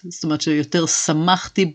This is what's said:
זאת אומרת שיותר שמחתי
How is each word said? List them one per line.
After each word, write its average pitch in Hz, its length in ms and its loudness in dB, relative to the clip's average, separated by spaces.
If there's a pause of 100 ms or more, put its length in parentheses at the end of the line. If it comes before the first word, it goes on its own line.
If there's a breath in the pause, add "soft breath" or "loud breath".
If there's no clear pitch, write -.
זאת - 160 -12
אומרת 151 160 0
שיותר 156 460 0
שמחתי 170 880 0